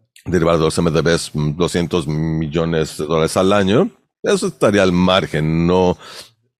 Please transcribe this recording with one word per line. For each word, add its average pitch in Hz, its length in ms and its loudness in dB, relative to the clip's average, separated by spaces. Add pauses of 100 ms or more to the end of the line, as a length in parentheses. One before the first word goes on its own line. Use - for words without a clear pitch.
(240)
derivar 85 320 2
de 80 80 2
los 80 140 -2
M 85 120 0
D 78 120 0
Bs 82 300 0 (220)
doscientos 85 520 -2
millones 80 880 -4
de 80 80 -8
dólares 80 320 0
al 95 160 2
año, 101 380 2 (320)
eso 208 240 0
estaría 104 360 2
al 92 100 2
margen, 85 720 0
no 90 320 2 (600)